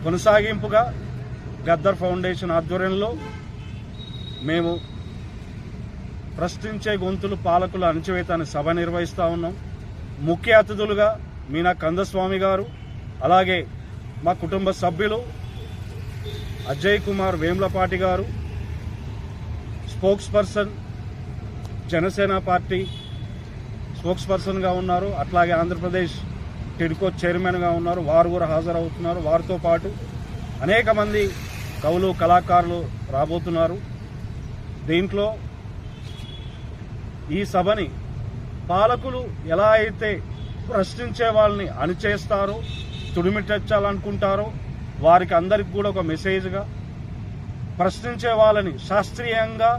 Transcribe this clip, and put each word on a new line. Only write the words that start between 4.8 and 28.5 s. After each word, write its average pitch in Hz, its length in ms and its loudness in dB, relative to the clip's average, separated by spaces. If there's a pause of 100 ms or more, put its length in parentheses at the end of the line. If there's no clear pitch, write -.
ప్రశ్నించే 208 600 -2
గొంతులు 190 380 -2
పాలకుల 180 500 2
అణచివేత 170 460 0
అనే 165 140 0
సభ 147 240 -2
నిర్వహిస్తా 170 560 0
ఉన్నాం. 170 300 -2 (640)
ముఖ్య 170 340 2
అతిథులుగా 208 680 4 (300)
మీనా 170 220 2
కందస్వామి 185 680 0
గారు, 190 280 2 (580)
అలాగే 180 440 4 (560)
మా 170 100 4
కుటుంబ 190 380 0
సభ్యులు 185 480 0 (1500)
అజయ్ 180 300 2
కుమార్ 190 360 0
వేమ్లపాటి 185 600 0
గారు, 185 300 0 (1600)
స్పోక్స్ 196 480 2
పర్సన్ 208 360 2 (1160)
జనసేన 190 480 2
పార్టీ 185 500 0 (1120)
స్పోక్స్ 180 300 -2
పర్సన్గా 190 420 2
ఉన్నారు, 185 340 2
అట్లాగే 175 460 2
ఆంధ్రప్రదేశ్ 175 640 0 (640)
టిడ్కో 170 320 0 (140)
చైర్మన్గా 175 440 2
ఉన్నారు, 175 320 0
వారు 165 280 6
కూడా 175 160 2
హాజరవుతున్నారు. 170 760 0